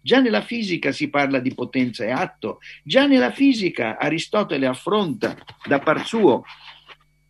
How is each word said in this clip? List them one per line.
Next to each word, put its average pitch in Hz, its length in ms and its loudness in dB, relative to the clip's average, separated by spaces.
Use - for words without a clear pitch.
già 254 200 2
nella 214 200 2
fisica 202 500 -4
si 139 180 -4
parla 139 300 0
di 127 160 -4
potenza 123 500 -4
e 110 60 -4
atto, 131 500 -6
già 262 240 2
nella 254 240 4
fisica 214 680 0
Aristotele 156 680 -2
affronta 139 720 -2
da 143 120 2
par 147 280 0
suo, 196 380 4